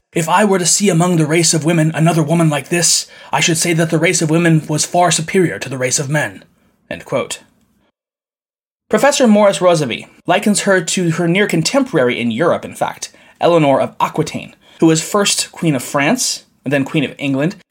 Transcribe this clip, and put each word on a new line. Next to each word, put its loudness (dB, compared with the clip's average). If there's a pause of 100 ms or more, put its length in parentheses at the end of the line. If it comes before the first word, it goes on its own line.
(140)
'If -2
I 4
were 2
to -2
see 0
among 2
the 2
race 2
of -2
women 2
another 2
woman 2
like -4
this, -2 (240)
I 0
should 0
say -2
that 0
the 0
race 0
of 0
women 2
was -2
far 2
superior -2
to -12
the -10
race -2
of -4
men.'" -4 (460)
End -12
quote. -6 (1500)
Professor 2
Morris 4
Roseby 0 (200)
likens 0
her 2
to -2
her -2
near 2
contemporary 0
in -2
Europe, 0
in -14
fact, -8 (320)
Eleanor 2
of -6
Aquitaine, -6 (240)
who 4
was 4
first -2
Queen -2
of -6
France, -2 (180)
and -6
then 0
Queen -2
of -6
England, -4 (160)